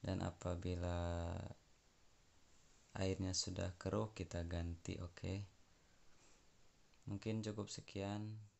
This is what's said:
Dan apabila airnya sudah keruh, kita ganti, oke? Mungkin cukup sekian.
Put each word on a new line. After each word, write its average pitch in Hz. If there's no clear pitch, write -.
Dan 95
apabila 87
airnya 95
sudah 92
keruh, 107
kita 85
ganti, 85
oke? 92
Mungkin 110
cukup 107
sekian. 104